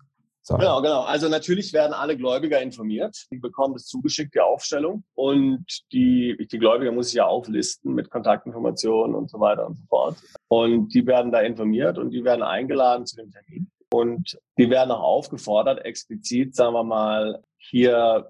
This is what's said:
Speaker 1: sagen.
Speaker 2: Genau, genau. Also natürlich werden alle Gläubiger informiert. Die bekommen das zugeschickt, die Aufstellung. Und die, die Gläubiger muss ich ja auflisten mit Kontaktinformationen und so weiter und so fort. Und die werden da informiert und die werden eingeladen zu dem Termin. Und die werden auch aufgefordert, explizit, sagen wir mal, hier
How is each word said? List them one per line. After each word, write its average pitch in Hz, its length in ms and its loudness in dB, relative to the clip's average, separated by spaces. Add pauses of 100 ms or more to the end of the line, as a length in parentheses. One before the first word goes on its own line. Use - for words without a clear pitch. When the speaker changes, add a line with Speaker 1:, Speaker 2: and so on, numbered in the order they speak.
(400)
Speaker 1:
sagen. - 220 -2
Speaker 2:
Genau, 156 180 2
genau. 139 220 0
Also 151 260 -2
natürlich 175 460 -2
werden 151 180 2
alle 143 240 -2
Gläubiger 131 460 0
informiert. 123 680 -8
Die 127 60 -12
bekommen 131 380 -4
das 123 100 -14
zugeschickt, 143 500 -6
die - 60 2
Aufstellung. 151 640 0 (100)
Und 135 520 0 (260)
die, 127 420 2 (160)
die 117 80 -6
Gläubiger 117 340 2
muss 120 160 -2
ich 120 60 -6
ja 107 120 4
auflisten 120 680 -2
mit 123 160 -4
Kontaktinformationen 113 1080 -2
und 110 140 -6
so 107 120 -8
weiter 104 260 2
und - 100 -10
so 117 140 -18
fort. 131 260 0 (320)
Und 113 460 2
die 117 120 2
werden 123 240 2
da 117 100 2
informiert 110 580 0
und 123 120 -6
die 120 140 -6
werden 120 180 0
eingeladen 123 600 0
zu 120 120 -16
dem 113 140 -20
Termin. - 400 -14 (220)
Und 120 460 -2 (200)
die 120 120 8
werden 127 200 4
auch 113 120 -2
aufgefordert, 120 840 0
explizit, 120 720 -6
sagen 120 200 2
wir 113 100 0
mal, 107 580 -2 (140)
hier 117 720 2